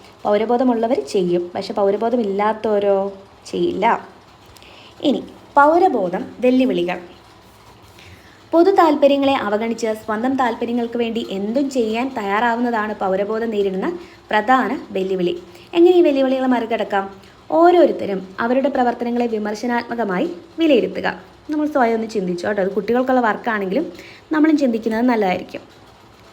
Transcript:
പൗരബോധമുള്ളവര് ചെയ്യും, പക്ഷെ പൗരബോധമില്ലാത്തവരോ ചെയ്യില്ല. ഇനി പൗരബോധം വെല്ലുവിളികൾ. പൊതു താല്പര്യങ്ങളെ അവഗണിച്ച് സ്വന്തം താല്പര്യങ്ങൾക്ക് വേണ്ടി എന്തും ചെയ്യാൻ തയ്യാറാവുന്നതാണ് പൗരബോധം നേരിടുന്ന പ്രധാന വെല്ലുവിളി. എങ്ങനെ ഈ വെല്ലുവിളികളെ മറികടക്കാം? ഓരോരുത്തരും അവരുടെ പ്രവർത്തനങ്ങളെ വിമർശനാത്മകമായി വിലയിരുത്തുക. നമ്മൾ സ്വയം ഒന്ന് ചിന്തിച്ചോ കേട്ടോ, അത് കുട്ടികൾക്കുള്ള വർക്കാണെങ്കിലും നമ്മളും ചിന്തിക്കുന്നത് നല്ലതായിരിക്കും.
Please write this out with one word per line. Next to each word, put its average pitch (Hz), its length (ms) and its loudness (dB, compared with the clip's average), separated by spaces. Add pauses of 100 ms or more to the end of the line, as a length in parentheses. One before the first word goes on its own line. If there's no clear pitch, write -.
(220)
പൗരബോധമുള്ളവര് 226 800 0
ചെയ്യും, 175 540 -2
പക്ഷെ - 180 -8
പൗരബോധമില്ലാത്തവരോ 202 1400 0 (340)
ചെയ്യില്ല. 185 640 -2 (920)
ഇനി 254 220 0 (320)
പൗരബോധം 285 680 2 (160)
വെല്ലുവിളികൾ. 202 600 0 (1500)
പൊതു 339 200 6
താല്പര്യങ്ങളെ 277 680 4
അവഗണിച്ച് 220 500 -2 (180)
സ്വന്തം 233 320 -2
താല്പര്യങ്ങൾക്ക് 240 600 -2
വേണ്ടി 233 320 -4
എന്തും 233 400 -2
ചെയ്യാൻ 233 480 -2
തയ്യാറാവുന്നതാണ് 220 760 -2
പൗരബോധം 208 560 -2
നേരിടുന്ന 202 480 -2 (320)
പ്രധാന 220 480 2 (120)
വെല്ലുവിളി. 185 520 -4 (320)
എങ്ങനെ 349 220 6
ഈ 349 60 6
വെല്ലുവിളികളെ 262 440 2
മറികടക്കാം? 220 680 -2 (360)
ഓരോരുത്തരും 247 800 4 (120)
അവരുടെ 254 280 0
പ്രവർത്തനങ്ങളെ 240 580 -2
വിമർശനാത്മകമായി 220 1040 -4 (280)
വിലയിരുത്തുക. 190 600 2 (300)
നമ്മൾ 302 160 -2
സ്വയം 254 280 2
ഒന്ന് 226 120 -4
ചിന്തിച്ചോ 180 420 -4
കേട്ടോ, 202 140 -2
അത് 190 80 -2
കുട്ടികൾക്കുള്ള 247 500 0
വർക്കാണെങ്കിലും 214 720 -2 (400)
നമ്മളും 311 260 4
ചിന്തിക്കുന്നത് 226 440 0
നല്ലതായിരിക്കും. 220 580 0 (720)